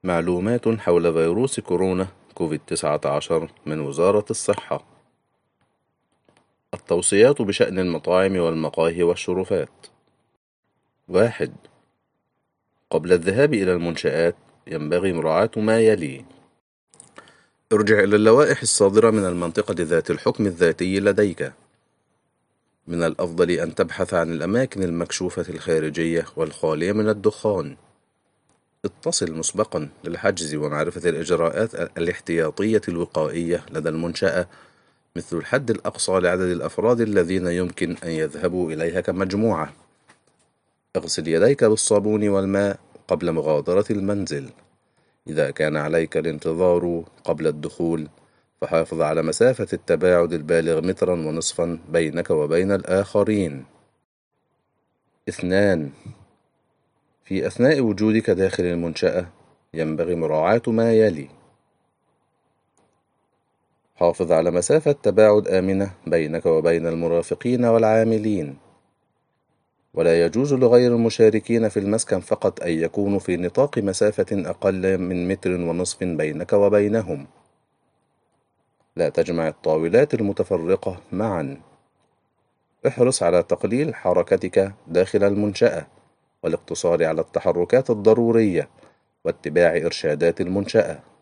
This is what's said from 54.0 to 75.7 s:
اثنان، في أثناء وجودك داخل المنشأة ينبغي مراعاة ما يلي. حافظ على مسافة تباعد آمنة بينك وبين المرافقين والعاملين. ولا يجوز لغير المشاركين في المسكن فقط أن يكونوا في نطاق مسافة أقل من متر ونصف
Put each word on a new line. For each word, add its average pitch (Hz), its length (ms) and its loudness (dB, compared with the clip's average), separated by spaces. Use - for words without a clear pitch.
اثنان، 90 600 0
في 95 240 -4
أثناء 135 340 2
وجودك 107 480 2
داخل 92 340 0
المنشأة 87 640 -2
ينبغي 80 420 -2
مراعاة 82 520 0
ما 113 260 2
يلي. 92 360 2
حافظ 87 360 0
على 82 200 2
مسافة 147 400 2
تباعد 107 560 4
آمنة 95 440 0
بينك 80 380 -2
وبين 82 420 2
المرافقين 85 800 -2
والعاملين. 110 920 2
ولا 85 320 4
يجوز 131 280 0
لغير 123 420 6
المشاركين 113 760 4
في 107 100 -2
المسكن 101 400 -2
فقط - 420 -2
أن 87 100 -4
يكونوا 95 480 -2
في 90 180 -2
نطاق 104 400 0
مسافة 98 720 0
أقل 95 480 0
من 90 300 -2
متر 92 240 -2
ونصف 87 520 -4